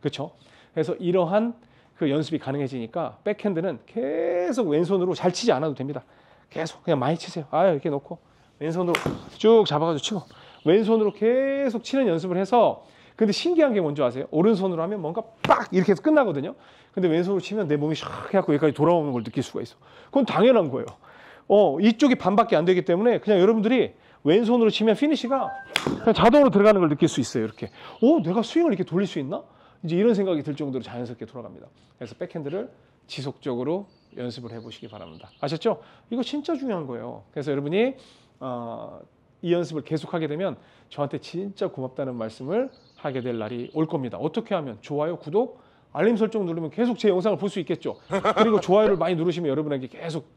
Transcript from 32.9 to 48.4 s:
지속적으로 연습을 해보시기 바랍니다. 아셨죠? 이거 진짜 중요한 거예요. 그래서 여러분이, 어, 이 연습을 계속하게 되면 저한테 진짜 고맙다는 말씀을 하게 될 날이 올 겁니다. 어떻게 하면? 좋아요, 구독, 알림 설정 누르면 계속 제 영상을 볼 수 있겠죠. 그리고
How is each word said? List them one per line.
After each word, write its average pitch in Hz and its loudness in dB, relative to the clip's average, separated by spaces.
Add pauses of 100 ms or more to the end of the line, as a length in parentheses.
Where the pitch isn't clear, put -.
지속적으로 135 -6 (300)
연습을 120 -10
해보시기 113 -16
바랍니다. 87 -18 (100)
아셨죠? 160 -2 (280)
이거 240 -4
진짜 294 -4
중요한 226 -6
거예요. 120 -12
그래서 147 -6
여러분이, 175 0 (460)
어, 117 -10 (400)
이 170 0
연습을 160 -2
계속하게 160 -4
되면 151 -6 (320)
저한테 143 -6
진짜 190 -8
고맙다는 131 -8
말씀을 139 -6 (260)
하게 131 -6
될 120 -6
날이 117 -8
올 156 0
겁니다. 135 -6
어떻게 208 -4
하면? 131 -6
좋아요, 151 -4
구독, 208 -2 (320)
알림 208 2
설정 208 0
누르면 165 -4
계속 240 -2
제 214 2
영상을 185 2
볼 190 -2
수 190 -6
있겠죠. 151 -6 (400)
그리고 214 4